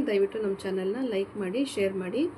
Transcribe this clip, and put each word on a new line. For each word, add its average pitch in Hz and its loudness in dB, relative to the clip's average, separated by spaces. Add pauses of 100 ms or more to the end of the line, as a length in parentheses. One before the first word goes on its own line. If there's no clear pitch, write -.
ದಯವಿಟ್ಟು 196 4
ನಮ್ಮ 196 0
ಚಾನಲ್ನ 190 -2 (120)
ಲೈಕ್ 196 0
ಮಾಡಿ, 202 0
ಶೇರ್ 196 0
ಮಾಡಿ, 190 0 (140)